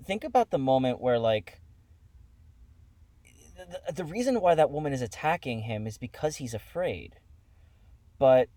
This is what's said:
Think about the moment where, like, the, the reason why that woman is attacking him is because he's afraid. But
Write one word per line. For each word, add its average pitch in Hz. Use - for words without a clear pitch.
Think 196
about 254
the 170
moment 131
where, 123
like, 113
the, 180
the 175
reason 233
why 175
that 151
woman 147
is 127
attacking 131
him 110
is 107
because 151
he's 120
afraid. 123
But 131